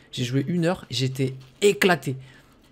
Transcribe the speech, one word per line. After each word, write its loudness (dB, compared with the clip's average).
j'ai -6
joué 0
une 0
heure, -2
j'étais -2
éclaté. 2